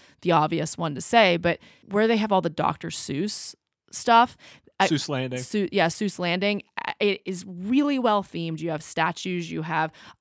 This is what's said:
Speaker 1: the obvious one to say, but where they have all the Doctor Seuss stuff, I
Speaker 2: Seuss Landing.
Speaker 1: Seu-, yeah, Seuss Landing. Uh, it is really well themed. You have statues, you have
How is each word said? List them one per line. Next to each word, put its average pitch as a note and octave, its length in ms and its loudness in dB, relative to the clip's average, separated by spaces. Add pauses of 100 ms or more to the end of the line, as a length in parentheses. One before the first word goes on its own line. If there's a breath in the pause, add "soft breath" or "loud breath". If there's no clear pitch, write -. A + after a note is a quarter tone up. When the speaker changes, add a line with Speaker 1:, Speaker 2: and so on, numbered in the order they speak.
(220 soft breath)
Speaker 1:
the F3 100 0
obvious D#3 460 2
one E3 180 -4
to C3+ 60 -6
say, F#3+ 360 4
but E3+ 220 0 (280 loud breath)
where G#3+ 200 2
they A3+ 100 2
have G#3+ 140 -2
all F#3+ 100 4
the E3 80 -2
Doctor - 400 -2
Seuss - 680 -6 (360)
stuff, A#3+ 440 4 (460 loud breath)
I F#3 60 4
Speaker 2:
Seuss D#3 220 0
Landing. B2+ 300 -2
Speaker 1:
Seu-, G3+ 340 -2
yeah, F3+ 140 4
Seuss F#3+ 320 -2
Landing. F#3 440 0 (220)
Uh, - 160 -4
it G3+ 240 2
is F#3 200 -6
really B3+ 540 0
well G#3+ 240 2
themed. E3 380 -6
You E3 80 -4
have D#3 120 -4
statues, E3+ 680 -4
you D#3+ 120 -6
have D#3+ 280 -2 (300 loud breath)